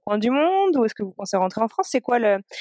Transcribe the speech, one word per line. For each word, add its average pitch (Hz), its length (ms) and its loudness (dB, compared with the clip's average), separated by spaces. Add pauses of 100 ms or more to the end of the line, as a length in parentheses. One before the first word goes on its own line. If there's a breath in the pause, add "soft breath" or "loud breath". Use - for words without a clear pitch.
coin 208 140 -2
du 220 120 0
monde 349 460 2
ou 240 80 2
est-ce 214 100 -2
que - 80 -8
vous 190 140 -8
pensez 202 200 -4
rentrer 185 260 0
en 226 40 2
France ? - 240 -4
C'est 254 100 0
quoi 240 200 0
le, 208 180 2 (220 loud breath)